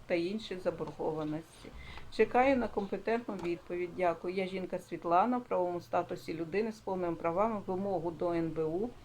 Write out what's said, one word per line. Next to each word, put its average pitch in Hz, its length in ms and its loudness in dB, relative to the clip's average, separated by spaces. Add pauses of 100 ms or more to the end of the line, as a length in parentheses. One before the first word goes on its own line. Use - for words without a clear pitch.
та - 80 0
інші 190 400 0
заборгованості? 160 1120 -4 (420)
Чекаю 254 460 6
на 233 100 2
компетентну 208 680 -2
відповідь. 175 600 -4
Дякую. 175 360 0
Я 190 120 0
жінка 185 340 -4
Світлана, 180 580 4
в 247 60 -4
правовому 175 380 0
статусі 180 520 -2
людини 170 380 0
з 220 80 -10
повними 180 360 0
правами, 196 520 0
вимогу 185 440 0
до 170 220 0
Н 165 160 2
Б 160 140 -2
У 180 260 0 (160)